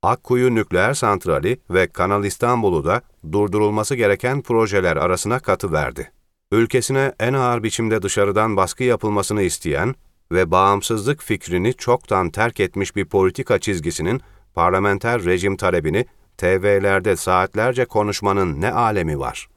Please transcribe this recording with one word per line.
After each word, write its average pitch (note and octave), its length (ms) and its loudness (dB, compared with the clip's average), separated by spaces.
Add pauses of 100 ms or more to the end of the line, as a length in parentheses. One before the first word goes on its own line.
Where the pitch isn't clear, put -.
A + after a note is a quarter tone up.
Akkuyu B2 500 2
Nükleer G#2+ 400 2
Santrali F#2+ 680 0 (100)
ve F2+ 160 2
Kanal G2 380 0
İstanbul'u G2+ 600 0
da F#2+ 180 0 (300)
durdurulması G#2 640 0
gereken B2 480 0
projeler G2 540 2
arasına F2+ 420 0
katıverdi. D#2 760 -2 (400)
Ülkesine C3 680 2
en A#2+ 120 0
ağır B2 300 0
biçimde A2 400 -2
dışarıdan G2+ 540 0
baskı F#2+ 280 0
yapılmasını G#2+ 580 0
isteyen F2 520 -2 (380)
ve F2+ 180 2
bağımsızlık G2+ 720 2
fikrini G2+ 520 -2
çoktan G2 560 0
terk A2 300 -2
etmiş G2 360 -2
bir G2 80 -2
politika F#2+ 540 0
çizgisinin F2 640 -4 (340)
parlamenter G2 680 0
rejim F#2 320 0
talebini F2 500 0 (300)
T F#2 260 0
V'lerde G2 540 2
saatlerce G#2+ 680 0
konuşmanın G2 760 -2
ne G#2 120 -2
alemi F#2+ 460 -2
var? C2 380 -8